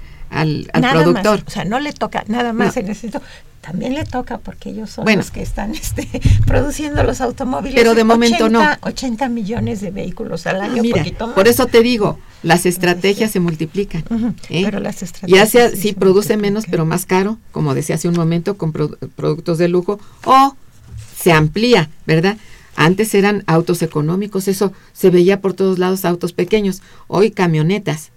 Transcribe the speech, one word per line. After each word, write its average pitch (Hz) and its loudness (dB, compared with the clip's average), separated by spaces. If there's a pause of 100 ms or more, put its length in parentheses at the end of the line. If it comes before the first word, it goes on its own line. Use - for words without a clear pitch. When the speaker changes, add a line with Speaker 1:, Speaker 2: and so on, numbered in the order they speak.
(300)
Speaker 1:
al, 151 -4
al - 0
Speaker 2:
Nada 247 2
más, - 4 (200)
Speaker 1:
productor. 214 2
Speaker 2:
o - -14
sea, 208 -8
no 214 -4
le 294 -6
toca - -6
nada 240 -2
más - 0
Speaker 1:
No. 254 -4
Speaker 2:
en 190 -8
ese 214 -10
sentido. 226 -10 (400)
También 185 -6
le 302 -4
toca 254 -8
porque - -14
ellos 208 -12
son - -10
Speaker 1:
Bueno. 294 2
Speaker 2:
los - -10
que 214 -10
están, 208 -6
este, - -8 (180)
<laughs> - 6
produciendo 285 0
los 254 -2
automóviles. 262 -4
Speaker 1:
Pero 226 6
de 226 4
momento 233 4
no. 226 4
Speaker 2:
Ochenta, 202 2
ochenta 247 -4
millones 226 -4
de 202 -8
vehículos 175 -8
al 180 -4
Speaker 1:
Ah, 202 -4
Speaker 2:
año, 233 -2
Speaker 1:
mira, 226 0
Speaker 2:
poquito 175 -4
más. 240 -10
Speaker 1:
por 196 4
eso 240 4
te 226 6
digo, 226 0 (220)
las 165 2
Speaker 2:
Entonces, 180 2
Speaker 1:
estrategias 190 0
Speaker 2:
sí. - -8
Speaker 1:
se 190 2
multiplican, 170 -4
Speaker 2:
Ujú, 233 -2 (160)
Speaker 1:
¿eh? 185 -2
Speaker 2:
pero 208 -4
las - -8
Speaker 1:
Ya 185 -8
Speaker 2:
estrategias 190 4
Speaker 1:
sea 240 6
Speaker 2:
sí - -4
Speaker 1:
si 196 -2
Speaker 2:
se 208 -2
Speaker 1:
produce 202 4
menos, 208 0
Speaker 2:
multiplican. 175 -8
Speaker 1:
pero 160 0
más 170 -2
caro, 190 0 (160)
como 151 0
decía 147 -2
hace 165 -2
un 170 0
momento, 170 0
con 160 -4
pro-, - -4 (180)
productos 156 -2
de 175 2
lujo, 180 -2 (280)
o 269 4 (600)
se - 2
amplía, 160 2 (160)
¿verdad? 165 2 (400)
Antes 190 2
eran 202 2
autos 165 0
económicos, 185 -2
eso 196 -2 (180)
se - 2
veía 180 6
por 196 -2
todos 185 0
lados, 185 0
autos 175 -2
pequeños, 190 0 (260)
hoy 214 2
camionetas 165 0